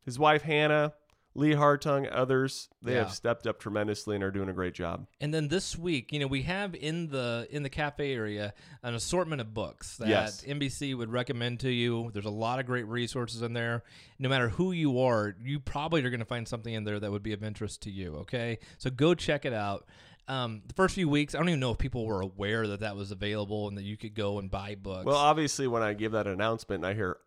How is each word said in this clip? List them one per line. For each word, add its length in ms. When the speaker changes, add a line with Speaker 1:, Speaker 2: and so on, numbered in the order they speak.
Speaker 1:
his 120
wife 240
Hannah, 520
Lee 160
Hartung, 580
others, 560
they 140
have 120
Speaker 2:
Yeah. 60
Speaker 1:
stepped 320
up 140
tremendously 560
and 80
are 80
doing 180
a 40
great 200
job. 320
Speaker 2:
And 100
then 180
this 280
week, 340
you 80
know, 60
we 160
have 320
in 360
the, 420
in 100
the 80
cafe 420
area 440
an 140
assortment 440
of 140
books 440
that 100
Speaker 1:
Yes. 400
Speaker 2:
N 100
B 100
C 280
would 160
recommend 480
to 100
you. 420
There's 140
a 60
lot 280
of 60
great 220
resources 560
in 100
there. 300
No 120
matter 200
who 220
you 280
are, 440
you 160
probably 440
are 60
gonna 160
find 220
something 260
in 120
there 140
that 120
would 100
be 120
of 100
interest 400
to 80
you, 240
okay? 420
So 100
go 240
check 320
it 80
out. 340
Um, 400
the 60
first 220
few 120
weeks, 280
I 20
don't 120
even 100
know 120
if 60
people 300
were 140
aware 460
that 120
that 160
was 160
available 560
and 100
that 60
you 120
could 200
go 240
and 100
buy 240
books. 320
Speaker 1:
Well, 100
obviously, 520
when 160
I 100
give 200
that 120
announcement 580
and 80
I 40
hear, 320